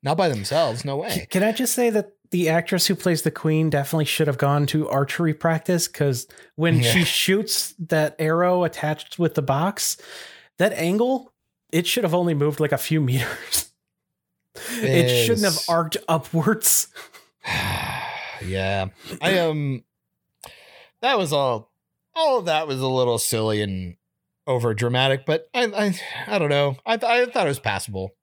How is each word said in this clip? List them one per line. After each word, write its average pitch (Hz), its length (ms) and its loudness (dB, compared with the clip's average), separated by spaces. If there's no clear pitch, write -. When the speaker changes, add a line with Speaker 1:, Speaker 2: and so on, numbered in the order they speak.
Speaker 1:
Not 139 160 0
by 180 120 4
themselves. 120 560 -2
No 139 120 -4
way. 190 340 -6
Speaker 2:
Can 185 120 2
I 220 80 2
just 240 220 -2
say 240 160 2
that 208 240 -2
the 175 160 2
actress 170 400 2
who 190 80 2
plays 170 280 0
the 156 80 0
Queen 156 380 0
definitely 147 360 0
should 151 220 0
have 131 100 0
gone 143 300 2
to 156 220 0
archery 147 440 0
practice, 165 560 0
'cause 139 360 -2
when 151 260 4
she 131 180 4
Speaker 1:
Yeah. 165 60 4
Speaker 2:
shoots - 760 0
that 160 380 0
arrow 175 460 2
attached - 560 -4
with 170 160 2
the 156 60 0
box, 139 560 -2
that 185 160 2
angle, 233 600 0
it 175 120 2
should 233 200 0
have 160 100 2
only 175 180 2
moved, 147 280 0
like, 151 100 0
a 139 60 0
few 156 240 0
<laughs> - 0 -
meters. - 680 -2
It 175 380 2
shouldn't 208 180 2
have 185 120 2
Speaker 1:
Is - 120 -6
Speaker 2:
arced 165 300 0
upwards. 165 800 0
Speaker 1:
<sighs> - 120 -4
Yeah. 95 420 -2
I, 180 180 2
um, 147 460 -2
that 254 180 0
was 175 140 0
all, 127 400 0
all 311 240 2
of 190 80 -2
that 156 220 0
was 131 140 -4
a 131 60 0
little 127 300 2
silly 110 440 0
and 92 340 -6
over 120 280 0
dramatic, 127 520 0
but 160 280 -2
I, 247 100 0
I, - 80 -2
I - 20 2
don't 151 120 0
know. 143 260 2
I, 226 120 0
th-, 226 120 -2
I 240 220 2
thought 208 140 0
it 156 40 2
was 143 100 -2
passable. 98 640 -6